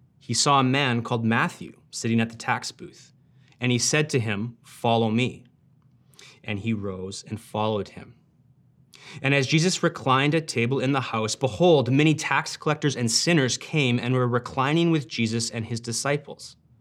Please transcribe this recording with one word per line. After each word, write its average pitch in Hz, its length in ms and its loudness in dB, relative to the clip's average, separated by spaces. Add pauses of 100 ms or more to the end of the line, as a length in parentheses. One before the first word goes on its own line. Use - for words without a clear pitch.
(180)
he - 160 -8
saw 143 260 4
a 127 40 4
man 127 380 0
called 117 220 -4
Matthew 127 480 0 (180)
sitting 117 300 0
at 113 80 0
the 113 80 -16
tax 120 340 -4
booth, - 440 -20 (460)
and 123 120 0
he 123 60 2
said 151 320 0
to 131 100 2
him, 110 420 -4
"Follow 113 460 0
me." 113 360 -2 (1000)
And 107 140 -6
he 113 160 -2
rose 98 520 -8
and 107 140 -10
followed 107 500 -4
him. - 240 -20 (1080)
And 135 120 2
as 139 120 2
Jesus 165 360 2
reclined 143 520 2
at 160 140 -2
table 120 320 0
in 131 120 0
the 139 80 0
house, 110 340 -4
behold, 139 560 4
many 147 240 4
tax - 420 -2
collectors 151 400 -2
and 117 140 -2
sinners 135 460 2
came 131 420 0
and 123 160 -2
were 127 140 2
reclining 135 600 2
with 151 180 0
Jesus 113 400 -2
and 113 180 -6
his 117 140 -6
disciples. - 760 -6 (240)